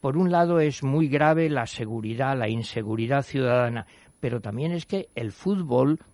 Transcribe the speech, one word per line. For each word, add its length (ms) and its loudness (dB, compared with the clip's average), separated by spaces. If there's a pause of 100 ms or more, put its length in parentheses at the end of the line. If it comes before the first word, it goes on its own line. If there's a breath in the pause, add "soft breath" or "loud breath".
Por 180 0
un 120 4
lado, 300 4
es 220 0
muy 260 2
grave 400 4
la 180 -2
seguridad, 680 -4
la 140 -2
inseguridad 720 -2
ciudadana, 640 0 (340 soft breath)
pero 220 -4
también 300 -4
es 120 -6
que 300 -6
el 180 -6
fútbol, 680 0 (140)